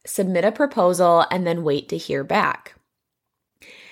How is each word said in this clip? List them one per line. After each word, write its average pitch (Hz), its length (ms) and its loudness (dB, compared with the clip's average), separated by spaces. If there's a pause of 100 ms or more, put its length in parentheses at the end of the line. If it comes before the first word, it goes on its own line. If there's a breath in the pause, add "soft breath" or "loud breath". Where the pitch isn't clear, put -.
submit 185 400 -2
a 214 60 2
proposal, 180 800 2
and 185 140 -2
then 170 180 -2
wait 143 260 -2
to 165 80 -6
hear 143 260 -6
back. - 520 -4 (1160 loud breath)